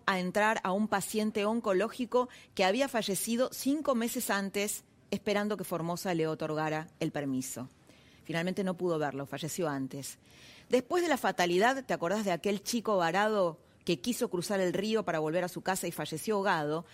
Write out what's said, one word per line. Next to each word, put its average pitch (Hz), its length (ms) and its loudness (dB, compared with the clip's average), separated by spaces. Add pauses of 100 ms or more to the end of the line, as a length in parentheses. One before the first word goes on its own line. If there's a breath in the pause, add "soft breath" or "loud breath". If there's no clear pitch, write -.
a 190 120 2
entrar 208 440 2
a 190 80 0
un 208 160 2
paciente 208 580 0
oncológico 226 840 0 (280 loud breath)
que 196 80 2
había 240 240 4
fallecido 226 640 0
cinco 277 420 0
meses 233 380 -2
antes, 202 520 -2 (280)
esperando 208 460 0
que 180 60 -8
Formosa 170 520 -2
le 160 100 2
otorgara 156 600 -2 (120)
el 160 120 -2
permiso. 131 580 -4 (540 loud breath)
Finalmente 180 400 -2
no 185 140 -2
pudo 175 200 0
verlo, 139 300 -2
falleció 156 420 -4
antes. 135 480 -6 (520 loud breath)
Después 262 340 2
de 349 60 2
la 277 80 4
fatalidad, 202 680 2
¿te 190 80 -2
acordás 180 320 0
de 196 60 2
aquel 196 320 0
chico 220 340 0
varado 185 600 2 (260 soft breath)
que 170 160 2
quiso 240 300 -2
cruzar 185 280 0
el 180 140 2
río 208 320 0
para 165 140 0
volver 160 240 0
a 180 60 -2
su 175 120 -8
casa 185 260 -2
y 170 40 -4
falleció 165 460 -4
ahogado? 165 460 0 (100)